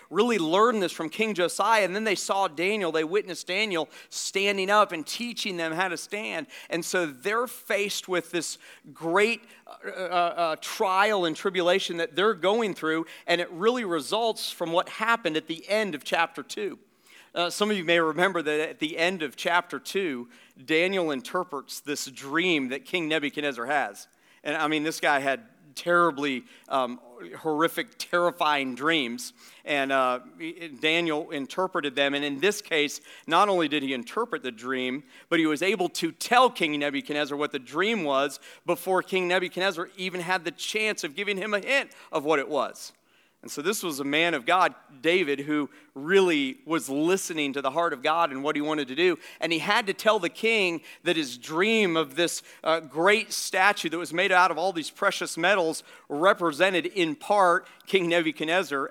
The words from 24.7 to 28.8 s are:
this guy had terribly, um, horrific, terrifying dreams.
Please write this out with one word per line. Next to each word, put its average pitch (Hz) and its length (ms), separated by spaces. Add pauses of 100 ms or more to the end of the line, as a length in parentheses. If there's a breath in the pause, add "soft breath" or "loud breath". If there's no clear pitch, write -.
this 156 180
guy 147 200
had 135 200 (340)
terribly, 147 680 (280 loud breath)
um, 123 280 (380)
horrific, 156 520 (100)
terrifying 151 760
dreams. 127 600 (320 loud breath)